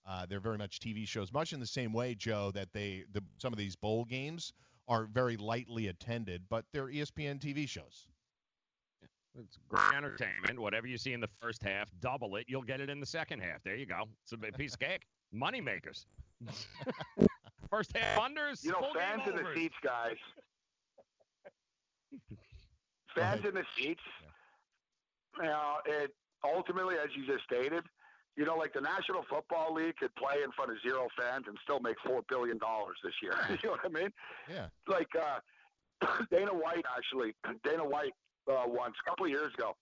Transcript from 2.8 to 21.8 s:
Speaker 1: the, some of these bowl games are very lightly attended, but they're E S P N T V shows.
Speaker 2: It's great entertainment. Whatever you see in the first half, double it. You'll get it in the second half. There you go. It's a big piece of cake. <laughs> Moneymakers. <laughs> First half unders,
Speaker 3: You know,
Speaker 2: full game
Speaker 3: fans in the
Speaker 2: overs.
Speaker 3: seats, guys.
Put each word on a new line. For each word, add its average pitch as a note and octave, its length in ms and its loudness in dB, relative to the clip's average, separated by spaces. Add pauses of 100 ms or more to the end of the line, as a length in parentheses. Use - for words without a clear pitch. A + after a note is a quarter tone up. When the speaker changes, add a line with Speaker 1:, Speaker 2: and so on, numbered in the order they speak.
Speaker 1:
the, G2+ 100 0 (160)
some B2+ 140 -2
of G#2+ 60 -4
these G2+ 180 -2
bowl A2 280 2
games C3+ 480 -4 (360)
are A2+ 180 4
very A#2+ 300 4
lightly A2+ 520 0
attended, G#2+ 600 -4
but A2+ 240 0
they're C3+ 160 -2
E D3 140 -2
S D3 80 -4
P D3+ 160 -4
N C#3+ 140 -4
T C#3+ 120 -4
V C#3+ 140 0
shows. - 400 -10 (1300)
Speaker 2:
It's A2 200 -18 (100)
great G2+ 260 8
entertainment. B2 640 -2
Whatever A2 280 0
you B2+ 100 -4
see C3 160 -2
in A#2+ 80 -4
the G#2+ 80 -2 (140)
first A#2 200 -6
half, G2+ 280 -2 (100)
double B2+ 360 -2
it. A#2 120 -4
You'll C3 140 -4
get C3 180 -4
it C#3 80 -4
in C#3+ 120 -6
the C3+ 60 -6
second D#3+ 340 -6
half. E2 240 -6
There F#2+ 100 -2
you C3+ 100 -6
go. F2+ 200 -4 (180)
It's - 100 -12
a A#2 40 -8
big A2 200 -6
piece C#3 160 -4
of A#2+ 60 -10
cake. E3 240 -2 (160)
<laughs> - 160 -20
Moneymakers. C3 720 -4 (340)
<laughs> A#2 60 -12 (1200)
First G#3 260 0
half - 220 4
unders, C#4+ 460 0
Speaker 3:
You D#4+ 60 0
know, F#4 80 2
Speaker 2:
full C#4 160 0
game E3 80 2
Speaker 3:
fans G#3 260 0
in F#3+ 80 -2
the D#3+ 60 0
Speaker 2:
overs. D#3+ 140 -2
Speaker 3:
seats, E3 260 0
guys. A#2 340 0 (2000)